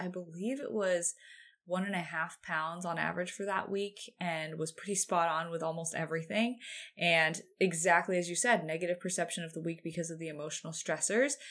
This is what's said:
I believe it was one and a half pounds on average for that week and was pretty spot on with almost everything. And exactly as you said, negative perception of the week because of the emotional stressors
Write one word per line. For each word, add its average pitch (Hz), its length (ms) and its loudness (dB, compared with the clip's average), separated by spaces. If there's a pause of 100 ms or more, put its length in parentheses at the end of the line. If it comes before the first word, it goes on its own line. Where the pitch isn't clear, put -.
I 185 80 -2
believe 180 500 -4
it - 140 -6
was 185 420 2 (500)
one 180 200 0
and 202 100 0
a 180 40 2
half 165 420 -4
pounds 165 420 -2
on 170 140 -2
average 175 340 0
for 202 140 -6
that 190 240 0
week 202 300 -2 (200)
and 160 380 -4
was 160 140 -2
pretty 196 240 -4
spot 170 340 4
on 165 220 0
with 165 100 -2
almost 165 340 -2
everything. 165 600 0 (400)
And 165 420 4 (200)
exactly 180 580 6
as 175 100 0
you 175 80 -4
said, 226 300 4
negative 170 340 -2
perception 180 440 -2
of 160 100 -8
the 165 80 -6
week 165 220 -4
because 165 260 -4
of 165 80 -8
the 160 120 -6
emotional 151 440 -8
stressors 214 600 2 (180)